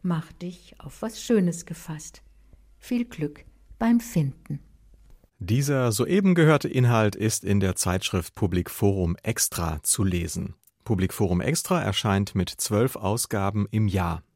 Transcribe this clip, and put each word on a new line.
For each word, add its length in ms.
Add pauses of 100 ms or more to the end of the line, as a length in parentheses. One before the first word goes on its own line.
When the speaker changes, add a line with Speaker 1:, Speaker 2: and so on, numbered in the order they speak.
Speaker 1:
mach 300
dich 460
auf 220
was 220
Schönes 420
gefasst. 580 (560)
Viel 280
Glück 400 (320)
beim 220
Finden. 600 (800)
Speaker 2:
Dieser 520
soeben 420
gehörte 340
Inhalt 460
ist 300
in 160
der 160
Zeitschrift 580
Public 360
Forum 520
Extra 600
zu 180
lesen. 520 (300)
Public 280
Forum 280
Extra 400
erscheint 540
mit 160
zwölf 460
Ausgaben 760
im 160
Jahr. 380 (120)